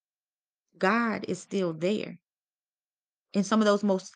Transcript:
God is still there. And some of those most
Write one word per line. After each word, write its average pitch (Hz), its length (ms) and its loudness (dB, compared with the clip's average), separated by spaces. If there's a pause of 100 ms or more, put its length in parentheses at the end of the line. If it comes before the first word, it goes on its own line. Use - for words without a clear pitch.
(800)
God 220 500 0
is 180 120 -6
still 185 340 -4
there. 180 440 -4 (1160)
And 196 120 2
some 220 140 2
of 214 60 4
those 202 160 4
most 190 340 0